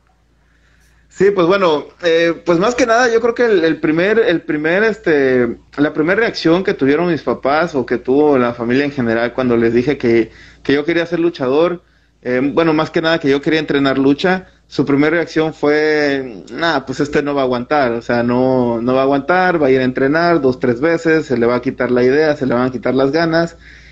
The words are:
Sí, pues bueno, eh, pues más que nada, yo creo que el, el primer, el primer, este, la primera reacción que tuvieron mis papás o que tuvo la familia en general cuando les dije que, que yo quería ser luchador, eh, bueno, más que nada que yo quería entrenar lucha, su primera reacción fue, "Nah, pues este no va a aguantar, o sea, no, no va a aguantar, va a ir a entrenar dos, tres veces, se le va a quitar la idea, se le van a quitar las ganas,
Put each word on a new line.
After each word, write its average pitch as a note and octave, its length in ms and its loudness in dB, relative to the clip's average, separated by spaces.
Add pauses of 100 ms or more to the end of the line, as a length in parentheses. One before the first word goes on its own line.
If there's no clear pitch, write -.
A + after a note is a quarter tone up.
(1080)
Sí, G3 220 2
pues F#3+ 140 0
bueno, E3+ 420 0 (160)
eh, E3 420 0
pues F3 120 2
más G#3+ 160 0
que B3 120 0
nada, A#3 260 2
yo A3+ 80 2
creo A#3 160 0
que B3+ 80 0
el, G3 220 2
el D#3 160 -2
primer, F3 360 0
el E3 240 0
primer, D#3+ 440 -2
este, C3+ 720 0 (180)
la D3 160 0
primera D#3+ 300 0
reacción F#3 420 0
que F#3+ 100 -2
tuvieron D3 340 0
mis D#3 160 -2
papás D3+ 520 -2
o B2 100 -2
que A#2+ 120 -2
tuvo C#3+ 400 2
la A#2+ 160 0
familia A#2+ 320 -2
en C#3 60 -4
general A#2 420 -2
cuando B2 240 0
les A#2 160 2
dije B2+ 240 0
que, A#2 340 0 (320)
que C3+ 100 0
yo D3 120 0
quería E3 200 -2
ser E3+ 140 -4
luchador, E3+ 640 -2 (380)
eh, B2 200 -2
bueno, D#3+ 300 0
más D#3 200 -2
que F3 100 -2
nada D#3+ 180 0
que D3 100 -2
yo C#3 120 0
quería D#3 180 0
entrenar C#3 380 -2
lucha, C#3+ 500 0 (200)
su - 180 -2
primera D3 320 2
reacción D#3+ 360 -2
fue, D3 1000 -2
"Nah, D3 320 -4
pues C3+ 160 -6
este D3 200 -2
no C#3+ 140 -4
va C#3 60 0
a - 20 0
aguantar, B2+ 480 0
o A#2 100 -4
sea, A#2+ 220 -2
no, B2 580 0
no B2 120 0
va C3 80 2
a - 20 2
aguantar, E3+ 580 0
va C#3+ 60 2
a C3 40 4
ir C3 100 2
a - 20 0
entrenar D3 560 0
dos, C3 200 0
tres B2 200 -2
veces, D#3+ 460 0
se B2+ 120 -2
le A#2 80 0
va A#2+ 100 2
a A#2+ 60 -4
quitar B2 300 -4
la B2 120 2
idea, D3 340 2
se C3+ 80 -6
le B2 80 -2
van B2 140 0
a C3 40 -6
quitar B2+ 240 -4
las C3+ 160 2
ganas, E3 460 -2 (340)